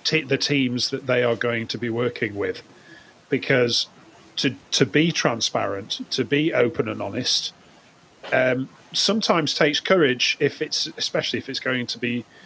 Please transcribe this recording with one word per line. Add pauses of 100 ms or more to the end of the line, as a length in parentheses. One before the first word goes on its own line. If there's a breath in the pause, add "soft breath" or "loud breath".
te-,
the
teams
that
they
are
going
to
be
working
with. (680 loud breath)
Because (500)
to, (160)
to
be
transparent, (120)
to
be
open
and
honest, (800)
um, (240)
sometimes
takes
courage
if
it's, (100)
especially
if
it's
going
to
be (200 loud breath)